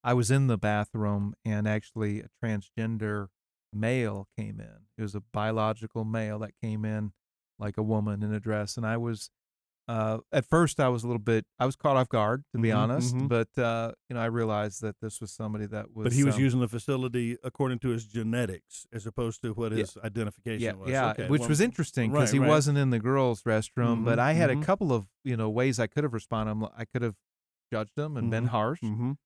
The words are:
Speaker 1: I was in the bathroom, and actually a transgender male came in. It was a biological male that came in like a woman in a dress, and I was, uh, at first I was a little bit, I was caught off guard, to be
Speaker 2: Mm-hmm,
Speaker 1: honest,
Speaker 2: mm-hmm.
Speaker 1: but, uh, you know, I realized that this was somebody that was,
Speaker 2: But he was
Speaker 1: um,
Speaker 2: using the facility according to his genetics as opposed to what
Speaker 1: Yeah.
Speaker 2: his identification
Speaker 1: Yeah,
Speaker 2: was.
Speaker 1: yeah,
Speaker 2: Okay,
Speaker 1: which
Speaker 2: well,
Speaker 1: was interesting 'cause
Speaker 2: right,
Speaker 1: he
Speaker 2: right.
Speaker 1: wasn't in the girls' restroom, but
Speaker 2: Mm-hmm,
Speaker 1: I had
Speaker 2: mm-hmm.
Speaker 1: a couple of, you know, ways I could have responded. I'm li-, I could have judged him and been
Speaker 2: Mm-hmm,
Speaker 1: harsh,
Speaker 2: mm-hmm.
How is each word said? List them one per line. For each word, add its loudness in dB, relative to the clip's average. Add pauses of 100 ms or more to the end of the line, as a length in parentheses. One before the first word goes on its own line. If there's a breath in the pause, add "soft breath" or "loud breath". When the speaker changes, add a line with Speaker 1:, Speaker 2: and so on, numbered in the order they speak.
Speaker 1:
I 2
was 4
in 4
the 2
bathroom, -2 (100)
and 0
actually -2
a -18 (160)
transgender -4 (440)
male -2
came -8
in. -18 (120)
It -6
was -6
a -6 (120)
biological -2
male -4
that -10 (100)
came -4
in -4 (460)
like -6
a 0
woman 0
in -2
a -2
dress, -2
and -2
I 0
was, -6 (580)
uh, 0 (140)
at 2
first 4
I 6
was 0
a -4
little 0
bit, 2 (140)
I 2
was -2
caught 2
off 4
guard, 2 (100)
to -2
be 4
Speaker 2:
Mm-hmm, 4
Speaker 1:
honest, 2
Speaker 2:
mm-hmm. 0
Speaker 1:
but, 0
uh, 0 (160)
you -8
know, -4
I 0
realized -2
that -6
this -8
was -10
somebody -6
that -10
was, -8
Speaker 2:
But 2
he 6
was 4
Speaker 1:
um, 2
Speaker 2:
using 4
the 2
facility -2
according -2
to -2
his -2
genetics -4
as -10
opposed -4
to -4
what -2
Speaker 1:
Yeah. 0
Speaker 2:
his -4
identification -4
Speaker 1:
Yeah, -2
Speaker 2:
was. -8
Speaker 1:
yeah, 2
Speaker 2:
Okay, -4
Speaker 1:
which 2
Speaker 2:
well, -2
Speaker 1:
was 2
interesting 0
'cause 2
Speaker 2:
right, 4
Speaker 1:
he 4
Speaker 2:
right. 6
Speaker 1:
wasn't 4
in 4
the 2
girls' 2
restroom, 0
but 4
Speaker 2:
Mm-hmm, 4
Speaker 1:
I 4
had 4
Speaker 2:
mm-hmm. 2
Speaker 1:
a -4
couple 2
of, 0 (180)
you -2
know, 0
ways 2
I 2
could -2
have -2
responded. -2
I'm -2
li-, -4
I -10
could -4
have -2 (580)
judged -4
him -4
and -2
been 0
Speaker 2:
Mm-hmm, 0
Speaker 1:
harsh, 0
Speaker 2:
mm-hmm. -2 (140)